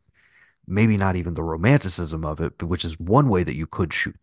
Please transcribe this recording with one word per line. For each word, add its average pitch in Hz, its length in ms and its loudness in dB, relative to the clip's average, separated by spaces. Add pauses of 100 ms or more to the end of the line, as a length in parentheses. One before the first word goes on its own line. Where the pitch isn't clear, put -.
(680)
maybe 107 300 4
not 95 200 2
even 87 180 -4
the 82 80 -4
romanticism 82 840 0
of 76 160 -4
it, - 160 -4
but 87 100 -6
which 87 180 -2
is 80 140 -6
one 120 300 4
way 90 140 2
that 64 120 -8
you 80 120 -6
could 87 260 -4
shoot - 300 -4